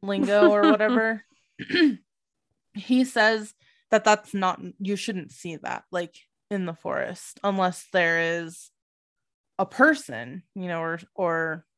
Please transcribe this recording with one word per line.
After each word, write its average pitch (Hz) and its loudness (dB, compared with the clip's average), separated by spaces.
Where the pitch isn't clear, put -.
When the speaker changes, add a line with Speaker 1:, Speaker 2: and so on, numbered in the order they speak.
Speaker 1:
lingo 202 4
or 254 4
Speaker 2:
<laughs> - 6
Speaker 1:
whatever, 220 0
<clears throat> - -14
He 254 2
says 220 0
that 214 4
that's 214 2
not, 190 -2
you 202 -4
shouldn't 190 -8
see 170 -12
that, - -8
like, 175 -6
in 190 -4
the 165 -8
forest - -8
unless 190 -2
there 170 0
is 170 -16
a 190 0
person, 180 0
you 185 -8
know, 170 -6
or, 165 -6
or 165 -2